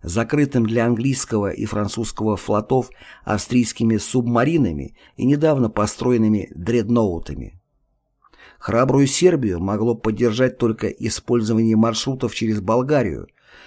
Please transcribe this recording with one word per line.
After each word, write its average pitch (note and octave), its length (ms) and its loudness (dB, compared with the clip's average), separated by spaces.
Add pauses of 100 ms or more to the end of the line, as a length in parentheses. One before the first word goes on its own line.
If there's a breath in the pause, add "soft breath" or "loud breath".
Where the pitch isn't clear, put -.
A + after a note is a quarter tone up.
закрытым A#2+ 640 0
для A#2 200 0
английского A#2 640 -2
и - 140 -6
французского G#2+ 720 -4
флотов A2 540 -2 (340 loud breath)
австрийскими A2+ 720 0
субмаринами A#2+ 960 0 (220 soft breath)
и - 80 -4
недавно C#3+ 460 2
построенными G#2+ 840 0
дредноутами. F2+ 1040 -2 (960 soft breath)
Храбрую C3 480 2
Сербию C3+ 540 2
могло G#2 340 0
поддержать A#2 640 0
только A2 300 0
использование A2+ 880 0
маршрутов A#2 580 0
через A2 260 -2
Болгарию, A2+ 680 0 (400 loud breath)